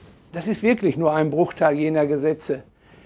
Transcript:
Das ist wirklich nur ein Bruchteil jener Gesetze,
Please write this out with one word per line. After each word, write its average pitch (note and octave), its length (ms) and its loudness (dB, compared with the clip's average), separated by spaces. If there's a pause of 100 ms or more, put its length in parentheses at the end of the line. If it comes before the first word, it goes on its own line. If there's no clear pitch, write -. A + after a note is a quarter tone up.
(320)
Das E3+ 160 -8
ist G#3 160 -4
wirklich G#3 320 2
nur D#3 180 2
ein D#3 160 2
Bruchteil D3+ 480 0
jener D#3 280 2
Gesetze, D3 580 -4 (420)